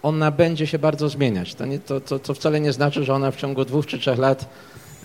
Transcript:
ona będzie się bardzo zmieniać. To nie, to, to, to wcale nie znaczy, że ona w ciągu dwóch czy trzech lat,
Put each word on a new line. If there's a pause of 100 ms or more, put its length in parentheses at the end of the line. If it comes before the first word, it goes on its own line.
ona
będzie
się
bardzo
zmieniać.
To
nie,
to,
to,
to
wcale
nie
znaczy,
że
ona
w
ciągu
dwóch
czy
trzech
lat, (600)